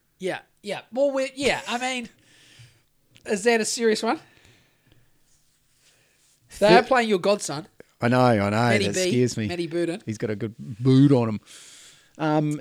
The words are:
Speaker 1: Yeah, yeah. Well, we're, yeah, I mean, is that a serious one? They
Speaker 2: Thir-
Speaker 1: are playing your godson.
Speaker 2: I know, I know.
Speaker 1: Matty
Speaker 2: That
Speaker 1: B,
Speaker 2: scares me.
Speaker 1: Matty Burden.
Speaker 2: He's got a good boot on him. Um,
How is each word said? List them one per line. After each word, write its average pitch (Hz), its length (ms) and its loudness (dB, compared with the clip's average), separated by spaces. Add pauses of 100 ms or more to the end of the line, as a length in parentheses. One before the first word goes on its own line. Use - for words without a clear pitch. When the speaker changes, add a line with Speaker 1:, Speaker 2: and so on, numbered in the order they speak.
(200)
Speaker 1:
Yeah, 175 200 -8 (220)
yeah. 180 200 -10 (100)
Well, 277 200 0
we're, 269 220 -4
yeah, 233 340 -2
I 233 120 -4
mean, 254 300 -8 (1160)
is 202 200 -4
that 233 160 2
a 214 40 -2
serious 226 380 0
one? 254 160 -2 (2500)
They 202 100 4
Speaker 2:
Thir- 226 100 8
Speaker 1:
are 240 40 2
playing 233 260 2
your 190 100 2
godson. 165 480 -4 (340)
Speaker 2:
I 120 60 0
know, 127 120 4
I 123 160 4
know. 101 140 2
Speaker 1:
Matty 110 380 2
Speaker 2:
That 101 80 -4
Speaker 1:
B, 180 160 0
Speaker 2:
scares 123 260 0
me. 107 100 -4
Speaker 1:
Matty 175 200 -6
Burden. 170 380 -6
Speaker 2:
He's 107 120 -8
got 110 140 -6
a 107 40 -4
good 107 220 -8
boot 131 540 4
on 117 180 2
him. 104 120 -6 (760)
Um, 151 440 -2